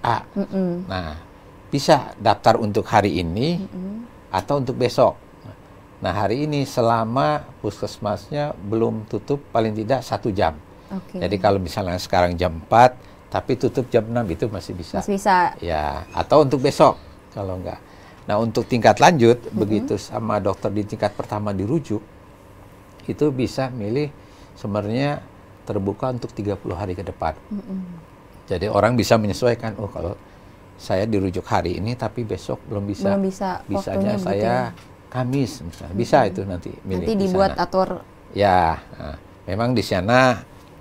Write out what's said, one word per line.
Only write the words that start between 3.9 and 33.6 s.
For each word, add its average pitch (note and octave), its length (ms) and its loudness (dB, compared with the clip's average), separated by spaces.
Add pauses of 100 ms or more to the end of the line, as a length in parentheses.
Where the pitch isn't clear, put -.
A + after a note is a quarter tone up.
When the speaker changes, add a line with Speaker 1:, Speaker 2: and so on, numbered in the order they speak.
Speaker 1:
atau C#3 240 0
untuk B2 160 -2
besok. A#2+ 480 2 (720)
Nah, F#2+ 160 -4
hari G#2 340 0
ini C#3+ 240 -2
selama A#2+ 720 0 (220)
puskesmasnya A2 880 -6
belum A2 560 -2
tutup C#3+ 400 -4
paling A2+ 240 0
tidak A2 320 -2
satu A2 240 -4
jam. F2+ 240 0 (380)
Speaker 2:
Oke. F#3+ 260 -10
Speaker 1:
Jadi G2+ 240 -2
kalau G2+ 160 4
misalnya F#2 400 -4
sekarang F2+ 400 2
jam E2 240 -2
empat, A#2 320 8 (380)
tapi A#2+ 260 -2
tutup B2 320 -2
jam A2+ 160 2
enam, A#2 220 -2
itu E2 180 -4
masih G2+ 320 -8
bisa. - 240 -6
Speaker 2:
Masih G3 160 -2
bisa. F#3 460 2
Speaker 1:
Ya, D2+ 500 -2
atau C#3 320 6
untuk C3+ 160 2
besok C#3+ 380 4 (340)
kalau F#2+ 240 -6
enggak. F2+ 220 -10 (480)
Nah, G#2 100 0
untuk A2+ 320 0
tingkat A2+ 320 6
lanjut, B2 380 8
Speaker 2:
Mm-mm. - 160 -12
Speaker 1:
begitu G#2+ 420 0
sama A2 400 -4
dokter G2+ 320 -2
di G#2 160 -2
tingkat G#2 320 -4
pertama G#2 380 -4
dirujuk, G#2+ 480 -2 (1080)
itu A#2 240 0
bisa B2+ 400 -4
milih B2+ 380 -4 (480)
sebenarnya A2 640 -2 (400)
terbuka G2+ 480 -2
untuk A#2+ 240 -8
tiga G2+ 160 -4
puluh F#2+ 240 -6
hari F#2 160 -6
ke F#2 80 -8
depan. E2 320 -6 (160)
Speaker 2:
Mm-mm. F#3+ 320 -8 (640)
Speaker 1:
Jadi F#2+ 240 -2
orang G#2 240 4
bisa A#2 240 4
menyesuaikan, A2 640 0
"Oh, G2+ 80 -8
kalau E2 240 -6 (600)
saya G2+ 340 -2
dirujuk F#2+ 400 -2
hari E2+ 320 0
ini, A#2 160 -4
tapi A2+ 300 -6
besok G#2+ 400 -8
belum G2+ 180 -6
bisa. G3 300 0
Speaker 2:
Belum G3 100 0
bisa, F#3+ 400 -4